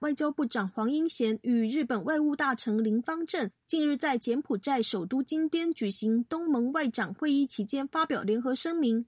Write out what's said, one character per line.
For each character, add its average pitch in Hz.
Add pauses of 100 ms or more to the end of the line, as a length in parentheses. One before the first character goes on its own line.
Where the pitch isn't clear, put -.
外 294
交 302
部 294
长 208
黄 220
英 311
贤 220
与 233
日 285
本 214
外 302
务 294
大 269
臣 226
林 220
芳 320
正 294 (160)
近 311
日 285
在 269
柬 240
埔 226
寨 262
首 190
都 262
金 311
边 330
举 208
行 220
东 330
盟 247
外 302
长 196
会 302
议 277
期 -
间 277
发 320
表 277
联 220
合 254
声 330
明， 233